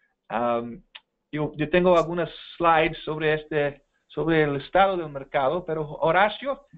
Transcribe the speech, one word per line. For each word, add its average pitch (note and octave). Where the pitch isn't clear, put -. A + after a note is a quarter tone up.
Am, A#2
yo, D3+
yo D3+
tengo F3+
algunas E3
slides E3
sobre D#3
este, D3+
sobre D#3
el C#3+
estado F#3+
del D#3
mercado, C#3+
pero D#3
Horacio, G#3